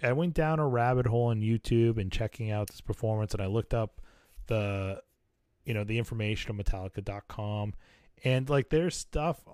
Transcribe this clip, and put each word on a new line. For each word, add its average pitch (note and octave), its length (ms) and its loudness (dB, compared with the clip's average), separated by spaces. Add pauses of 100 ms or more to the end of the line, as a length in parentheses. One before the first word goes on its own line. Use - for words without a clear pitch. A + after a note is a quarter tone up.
I A#2+ 80 4
went D#3+ 220 2
down D#3 260 2
a D3+ 80 2
rabbit B2 380 4
hole A#2 220 4
on A2+ 120 2
YouTube A2+ 580 4
and F#2+ 140 -2
checking A2 400 -2
out G#2 160 -2
this - 140 -18
performance, G#2+ 520 -2
and G2+ 80 -2
I G2 40 -2
looked G#2+ 280 -2
up A2+ 280 -2 (460)
the, G2 540 -2 (640)
you A#2+ 100 -4
know, G#2 120 -2
the A2 120 -2
information A2 540 -2
on G2+ 100 -6
Metallica F#2+ 400 -2
dot G2+ 280 -10
com, G#2 440 -4 (520)
and, C3 240 2
like, C#3 200 2
there's D#3+ 280 2
stuff - 560 -4